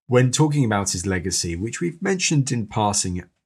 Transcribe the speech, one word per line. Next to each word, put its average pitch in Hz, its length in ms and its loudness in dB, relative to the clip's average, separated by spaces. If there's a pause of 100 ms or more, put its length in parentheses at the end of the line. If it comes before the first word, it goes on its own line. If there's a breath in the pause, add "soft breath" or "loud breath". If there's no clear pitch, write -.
when 123 240 4
talking 147 320 2
about 101 280 0
his 92 140 -4
legacy, 90 500 -2
which 110 260 -6
we've 170 200 -6
mentioned 180 500 0
in 117 160 -2
passing 98 580 -2 (200)